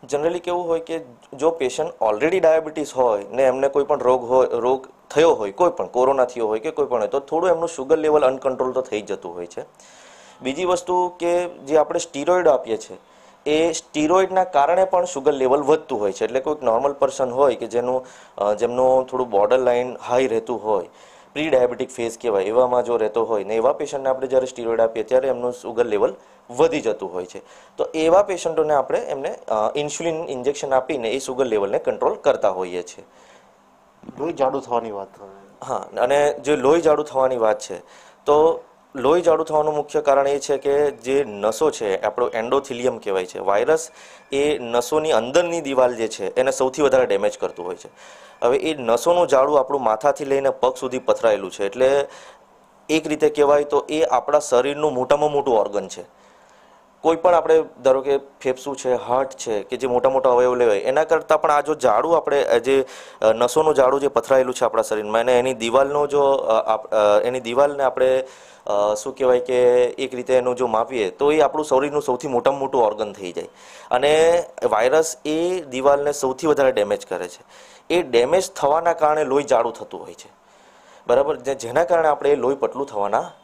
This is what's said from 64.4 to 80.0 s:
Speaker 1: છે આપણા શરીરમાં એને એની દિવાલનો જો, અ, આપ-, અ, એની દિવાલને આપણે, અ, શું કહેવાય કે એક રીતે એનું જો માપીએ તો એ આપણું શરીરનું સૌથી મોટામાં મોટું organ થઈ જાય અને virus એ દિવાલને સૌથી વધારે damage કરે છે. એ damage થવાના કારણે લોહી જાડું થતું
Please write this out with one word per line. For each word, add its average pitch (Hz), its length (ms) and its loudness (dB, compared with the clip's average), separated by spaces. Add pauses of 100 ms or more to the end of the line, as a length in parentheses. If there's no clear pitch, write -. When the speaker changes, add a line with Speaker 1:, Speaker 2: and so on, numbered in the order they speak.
Speaker 1:
છે 127 100 -2
આપણા 113 180 0
શરીરમાં 107 380 -2
એને 123 180 4
એની 127 160 0
દિવાલનો 135 520 2
જો, 139 260 2
અ, - 200 0
આપ-, 110 360 0
અ, 104 320 4
એની 127 200 -4
દિવાલને 139 420 0
આપણે, 131 420 2 (420)
અ, 104 280 0
શું 131 220 -8
કહેવાય 127 240 2
કે 123 440 4
એક 131 300 -6
રીતે 123 200 -2
એનું 123 220 2
જો 127 100 0
માપીએ 113 440 0
તો 143 220 0
એ 156 80 2
આપણું 147 240 2
શરીરનું 143 380 0
સૌથી 135 260 -4
મોટામાં 135 320 0
મોટું 131 240 0
organ 107 280 -2
થઈ 95 200 -12
જાય - 160 -10 (420)
અને 156 540 4 (260)
virus 131 460 2 (100)
એ 170 340 -2
દિવાલને 143 520 0
સૌથી 131 340 -4
વધારે 139 260 2
damage 104 340 -2
કરે 90 220 -8
છે. - 160 -20 (460)
એ 170 120 2
damage 135 500 2
થવાના 139 400 0
કારણે 151 320 2
લોહી 139 200 0
જાડું 120 280 2
થતું 98 280 -14